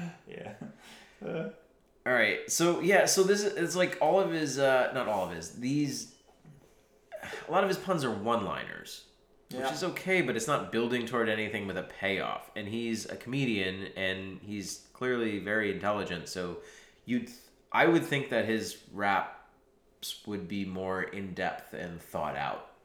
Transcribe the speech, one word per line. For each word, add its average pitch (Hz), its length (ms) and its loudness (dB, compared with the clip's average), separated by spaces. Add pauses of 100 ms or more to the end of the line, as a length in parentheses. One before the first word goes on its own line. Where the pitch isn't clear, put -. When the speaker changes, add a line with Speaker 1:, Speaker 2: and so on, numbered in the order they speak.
(280)
Speaker 1:
Yeah. - 240 -12 (760)
Uh. 165 220 -4 (580)
Speaker 2:
All 123 60 4
right, 110 400 4
so, 170 280 4
yeah, 175 260 6
so 190 180 6
this 202 180 4
is, 208 140 0
it's 165 180 0
like 180 260 2
all 175 200 6
of 175 100 2
his, 147 300 0
uh, 131 340 6
not 123 140 0
all 98 200 2
of 85 60 -8
his, 82 180 -8
these, 135 600 -2 (1300)
a - 20 -8
lot 190 140 4
of 190 40 4
his 175 100 0
puns 170 260 0
are 120 80 2
one-liners, 82 920 -2 (440)
Speaker 1:
Yeah. 127 160 -4
Speaker 2:
which 135 80 0
is 151 120 -6
okay, 185 380 2
but 123 140 0
it's 110 100 -2
not 127 240 0
building 117 340 2
toward 113 240 2
anything 107 380 0
with 90 120 -4
a 80 40 -2
payoff. 85 720 -2
And 104 140 -6
he's 113 420 -2
a 98 60 -6
comedian, 104 800 0
and 95 440 -2
he's 101 520 -8
clearly 117 480 0
very 101 320 0
intelligent, 90 560 -2
so 87 300 -6 (480)
you'd, 120 200 -2
th-, - 120 -18 (340)
I 135 140 6
would 165 180 6
think 139 260 -2
that 110 140 2
his 110 320 -2 (160)
raps - 1300 -4
would 98 200 -6
be 98 180 -4
more 92 380 -2
in-depth 92 720 -6
and 85 260 -8
thought 73 360 -4
out. 69 320 -4 (160)